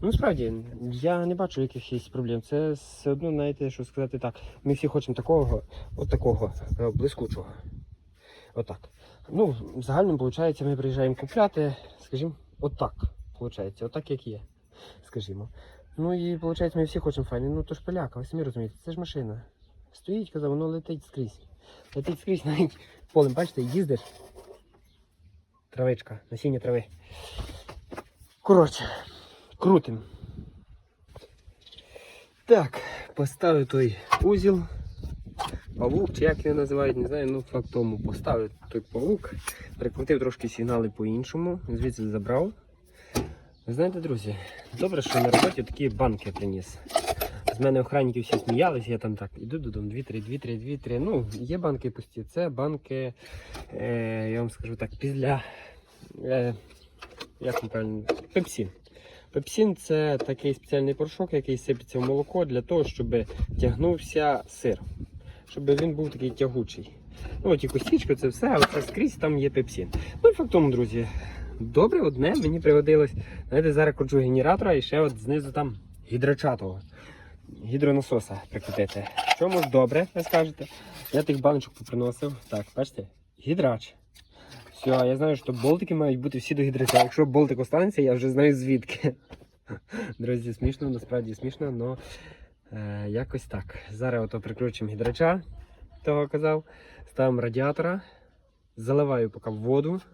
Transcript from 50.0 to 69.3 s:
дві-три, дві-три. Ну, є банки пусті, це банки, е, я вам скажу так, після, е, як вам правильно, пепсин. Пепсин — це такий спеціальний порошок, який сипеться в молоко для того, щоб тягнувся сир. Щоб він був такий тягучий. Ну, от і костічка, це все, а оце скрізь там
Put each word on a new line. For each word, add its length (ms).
дві-три, 360
дві-три. 420
Ну, 340
є 240
банки 340
пусті, 320
це 260
банки, 640
е, 580
я 80
вам 100
скажу 260
так, 140
після, 440
е, 320
як 220
вам 80
правильно, 340
пепсин. 360
Пепсин — 440
це 420
такий 360
спеціальний 400
порошок, 400
який 240
сипеться 420
в 80
молоко 380
для 160
того, 220
щоб 320
тягнувся 880
сир. 340
Щоб 320
він 120
був 160
такий 200
тягучий. 640
Ну, 80
от 120
і 40
костічка, 480
це 120
все, 200
а 100
оце 240
скрізь 340
там 220